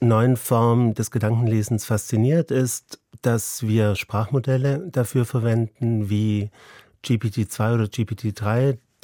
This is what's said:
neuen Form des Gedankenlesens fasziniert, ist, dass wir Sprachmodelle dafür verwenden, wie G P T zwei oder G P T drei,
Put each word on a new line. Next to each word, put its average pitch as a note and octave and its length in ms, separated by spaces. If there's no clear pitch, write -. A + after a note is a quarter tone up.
neuen A#2+ 360
Form A#2 560
des G#2+ 180
Gedankenlesens A2+ 760
fasziniert, A#2+ 640
ist, - 500
dass A#2 440
wir G#2+ 280
Sprachmodelle C3 960
dafür B2 320
verwenden, A2+ 840
wie G#2 400
G A#2+ 160
P G#2+ 140
T G#2+ 180
zwei A2+ 240
oder A2+ 160
G A2 160
P G#2 100
T G#2 180
drei, A#2 460